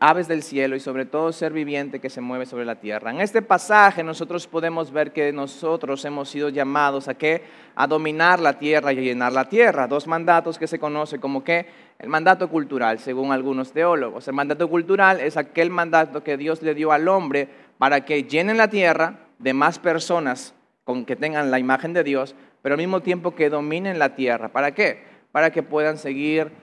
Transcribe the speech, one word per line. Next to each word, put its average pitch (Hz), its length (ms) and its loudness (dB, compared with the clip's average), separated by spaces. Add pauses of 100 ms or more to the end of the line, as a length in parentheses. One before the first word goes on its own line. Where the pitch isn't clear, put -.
aves 160 280 4
del 160 140 -2
cielo 135 340 -2
y 135 40 -6
sobre 131 260 -6
todo 160 260 -2
ser 160 200 -4
viviente 143 460 -6
que 131 120 -8
se 131 100 -12
mueve 127 240 -6
sobre 123 220 -8
la 113 100 -6
tierra". 107 340 -8
En 143 100 -6
este 208 200 0
pasaje 196 640 6
nosotros 165 420 -6
podemos 165 460 -4
ver 151 200 -2
que 147 200 0
nosotros 139 720 -6
hemos 143 240 -8
sido 147 220 -4
llamados 139 580 0
a 127 60 -6
¿qué? 160 280 -2 (320)
A 135 120 2
dominar 156 520 2
la 143 200 2
tierra 147 340 2
y 135 60 0
a 131 40 -4
llenar 123 300 0
la 131 160 0
tierra. 175 400 4
Dos 143 180 -2
mandatos 165 520 2
que 160 80 -4
se 165 120 -6
conoce 151 400 -4
como 135 240 -4
¿qué? 170 240 0 (320)
El 147 120 -12
mandato 175 380 2
cultural, 135 520 -2
según 135 320 -4
algunos 131 400 -2
teólogos. 147 560 0
El 135 60 -6
mandato 147 340 -2
cultural 185 520 4
es 143 160 -2
aquel 165 340 0
mandato 160 520 2
que 147 140 -4
Dios 156 260 -4
le 156 120 0
dio 156 180 0
al 156 160 2
hombre 143 400 0 (300)
para 139 260 4
que 147 200 -2
llenen 170 320 0
la 220 120 2
tierra 170 520 2 (180)
de 131 140 -2
más 147 260 2
personas 160 760 -2 (300)
con 123 220 -6
que 131 100 -6
tengan 147 380 -2
la 127 80 2
imagen 135 320 -2
de 175 100 2
Dios, 139 320 -2 (260)
pero 139 140 -2
al 151 40 0
mismo 180 240 -2
tiempo 180 340 -4
que 151 140 2
dominen 160 500 -4
la 139 160 0
tierra. 117 320 -2
¿Para 139 260 -2
qué? 180 300 -2 (260)
Para 160 220 2
que 165 100 -2
puedan 151 340 -2
seguir, 151 540 -2 (120)